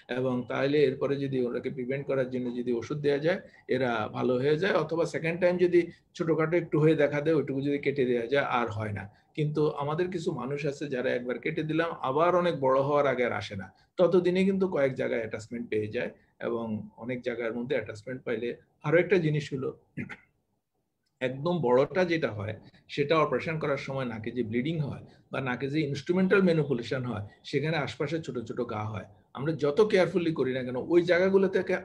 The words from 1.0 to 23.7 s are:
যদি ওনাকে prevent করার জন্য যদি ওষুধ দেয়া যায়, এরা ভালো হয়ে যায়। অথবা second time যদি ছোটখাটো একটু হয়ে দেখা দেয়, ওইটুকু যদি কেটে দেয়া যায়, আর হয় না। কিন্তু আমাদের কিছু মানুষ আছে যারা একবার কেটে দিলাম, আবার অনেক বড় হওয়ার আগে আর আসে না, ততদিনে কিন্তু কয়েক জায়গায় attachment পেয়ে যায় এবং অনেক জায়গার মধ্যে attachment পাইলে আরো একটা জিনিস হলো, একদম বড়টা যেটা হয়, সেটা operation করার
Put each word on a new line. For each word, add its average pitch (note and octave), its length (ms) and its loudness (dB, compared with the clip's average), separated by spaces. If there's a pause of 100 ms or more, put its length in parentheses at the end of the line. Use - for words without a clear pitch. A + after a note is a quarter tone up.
যদি C3+ 260 -2
ওনাকে B2 280 -4
prevent C3+ 360 -6
করার C3 240 -2
জন্য B2 260 -4
যদি B2 160 -2
ওষুধ A#2 260 -4
দেয়া C#3+ 200 2
যায়, F3 220 0 (280)
এরা B2 440 0
ভালো B2+ 220 0
হয়ে C#3+ 240 2
যায়। G3+ 160 0
অথবা D#3+ 320 0
second D#3+ 340 -4
time F3+ 160 4
যদি F3 340 4 (240)
ছোটখাটো D#3+ 420 0
একটু E3 240 0
হয়ে D#3 140 8
দেখা D3 260 2
দেয়, D#3+ 140 2
ওইটুকু C3+ 260 0
যদি C#3+ 180 0
কেটে C#3 260 0
দেয়া A#2+ 220 0
যায়, C#3 180 2
আর A#2 260 0
হয় G#2+ 220 -4
না। G2 320 -12 (100)
কিন্তু D3+ 360 0
আমাদের D#3 400 -2
কিছু F3+ 220 -4
মানুষ C#3+ 340 -4
আছে C#3+ 220 -6
যারা B2+ 220 -2
একবার B2 280 -4
কেটে D#3 240 -4
দিলাম, D#3+ 280 -2
আবার D#3 460 2
অনেক E3+ 240 2
বড় C3+ 200 4
হওয়ার C#3+ 260 4
আগে B2 180 2
আর A2 80 0
আসে G2+ 240 -6
না, F#2+ 160 -12 (240)
ততদিনে F#3 480 4
কিন্তু F#3+ 240 2
কয়েক C#3 260 2
জায়গায় B2 260 -2
attachment A2+ 500 -8
পেয়ে G#2+ 180 -2
যায় A2+ 220 -6 (300)
এবং A2+ 560 -4
অনেক B2 260 -8
জায়গার A#2+ 340 -4
মধ্যে B2+ 200 -2
attachment A2+ 460 -8
পাইলে A#2+ 340 -4 (260)
আরো D3+ 160 4
একটা F3+ 200 4
জিনিস D3+ 340 0
হলো, C3 260 -6 (1400)
একদম C#3 420 -2
বড়টা C3+ 420 4
যেটা D#3+ 280 0
হয়, G#2 280 -8 (280)
সেটা D3+ 300 2
operation D#3+ 400 0
করার D3 180 -2